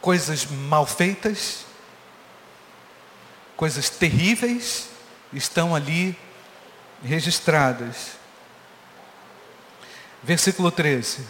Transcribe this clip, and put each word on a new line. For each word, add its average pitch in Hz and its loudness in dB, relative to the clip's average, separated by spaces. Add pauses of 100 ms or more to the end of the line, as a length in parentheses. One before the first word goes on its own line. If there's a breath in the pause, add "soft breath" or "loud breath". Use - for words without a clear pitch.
coisas 156 0
mal 143 2
feitas, - -2 (1900)
coisas 143 -2
terríveis 220 0 (440)
estão 165 0
ali 165 -2 (880)
registradas. 139 0 (2000 loud breath)
Versículo 170 2
treze. 143 0